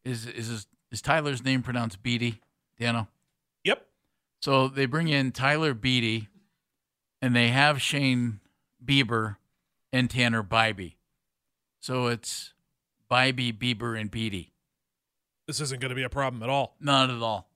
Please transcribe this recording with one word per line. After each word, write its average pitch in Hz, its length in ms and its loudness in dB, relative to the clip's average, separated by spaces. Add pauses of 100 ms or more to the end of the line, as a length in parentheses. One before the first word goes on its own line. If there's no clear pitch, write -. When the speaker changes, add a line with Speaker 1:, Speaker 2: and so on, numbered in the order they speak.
Speaker 1:
Is, 117 220 -6
is, 117 220 -8
is, 113 180 -8 (260)
is 113 100 -8
Tyler's 143 400 0
name 131 200 2
pronounced 120 420 -6
Beede, 120 340 -2 (400)
Dano? 117 300 -2 (560)
Speaker 2:
Yep. 214 200 0 (580)
Speaker 1:
So 135 260 4
they 135 180 0
bring 156 220 0
in 135 240 2
Tyler 147 420 2
Beede, 113 540 0 (920)
and 123 140 2
they 120 140 4
have 139 340 4
Shane 123 560 0 (460)
Bieber 113 520 2 (560)
and 127 160 2
Tanner 117 360 0
Bibee. 98 500 0 (880)
So 127 260 -2
it's - 460 -6 (580)
Bibee, 127 480 2
Bieber, 117 420 -4
and 107 80 -6
Beede. 101 420 -6 (1000)
Speaker 2:
This 143 120 -6
isn't 135 220 -6
gonna 127 140 -4
be 131 80 -2
a 123 60 -4
problem 127 340 -2
at 117 40 -2
all. 135 300 -2
Speaker 1:
Not 135 320 4
at 120 100 -4
all. 110 360 -4